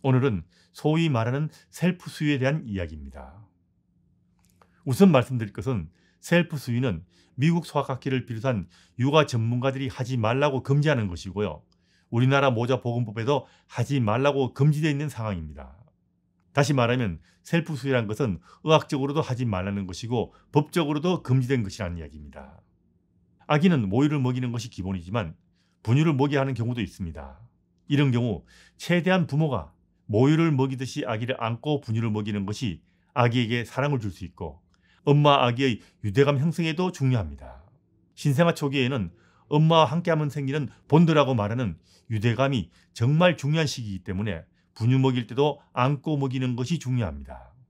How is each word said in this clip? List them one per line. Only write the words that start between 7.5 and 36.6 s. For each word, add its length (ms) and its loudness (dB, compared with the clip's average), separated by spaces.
소아과학회를 600 -4
비롯한 420 -4
육아 260 4
전문가들이 640 -2
하지 280 -6
말라고 460 0
금지하는 440 2
것이고요. 540 -6
우리나라 420 4
모자보건법에도 960 -2
하지 320 -4
말라고 540 0
금지되어 360 2
있는 180 -4
상황입니다. 720 -10
다시 220 2
말하면 460 0
셀프 320 -2
수유란 320 0
것은 320 -4
의학적으로도 580 2
하지 240 -4
말라는 420 -4
것이고 460 -6
법적으로도 720 0
금지된 400 0
것이라는 340 -8
이야기입니다. 640 -18
아기는 400 4
모유를 320 2
먹이는 320 -2
것이 180 -8
기본이지만 680 -6
분유를 300 2
먹여야 280 0
하는 120 -2
경우도 280 -4
있습니다. 580 -10
이런 240 2
경우 320 -2
최대한 500 0
부모가 460 -2
모유를 400 4
먹이듯이 560 -2
아기를 340 -4
안고 400 -2
분유를 300 -2
먹이는 340 -4
것이 360 -6
아기에게 500 2
사랑을 360 -4
줄 120 -6
수 140 -14
있고 360 -14
엄마 400 6
아기의 340 0
유대감 340 2
형성에도 540 -2